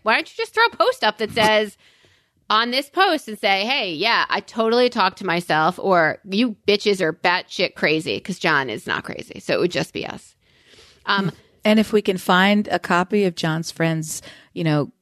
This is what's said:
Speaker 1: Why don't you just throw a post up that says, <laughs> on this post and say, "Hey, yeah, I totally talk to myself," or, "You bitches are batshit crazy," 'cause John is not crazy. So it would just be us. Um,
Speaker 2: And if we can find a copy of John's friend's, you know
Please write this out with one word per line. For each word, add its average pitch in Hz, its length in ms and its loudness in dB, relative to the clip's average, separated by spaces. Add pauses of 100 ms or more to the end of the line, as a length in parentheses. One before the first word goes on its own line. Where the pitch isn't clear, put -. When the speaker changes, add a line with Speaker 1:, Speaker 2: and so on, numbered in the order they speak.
Speaker 1:
Why 214 120 2
don't 302 160 -2
you - 120 -20
just - 120 -8
throw 440 100 2
a 466 120 0
post 453 280 0
up 214 140 0
that 220 140 -4
says, 214 440 2 (360)
<laughs> - 380 -12
on 220 200 2
this 269 180 -2
post 349 400 0
and 214 100 -12
say, 196 280 0
"Hey, 240 260 -4
yeah, 185 380 0
I 190 100 -2
totally 233 480 0
talk 196 280 0
to 196 100 -12
myself," 170 520 0
or, 170 460 2
"You 208 320 -2 (100)
bitches 202 360 2
are 160 100 0
batshit 180 640 -2
crazy," 156 460 0
'cause - 180 -8
John 139 320 0
is 117 160 -10
not - 180 -4
crazy. - 360 -14
So - 120 -4
it 110 80 0
would 180 100 0
just 160 220 -6
be - 140 -8
us. - 280 -16 (680)
Um, 196 260 -2 (340)
Speaker 2:
And 214 140 4
if 214 140 2
we 214 80 4
can 196 160 0
find 196 520 2
a 175 100 0
copy 185 460 0
of 175 100 0
John's 160 360 -4
friend's, 160 520 -4 (320)
you 175 100 -4
know 151 260 0 (120)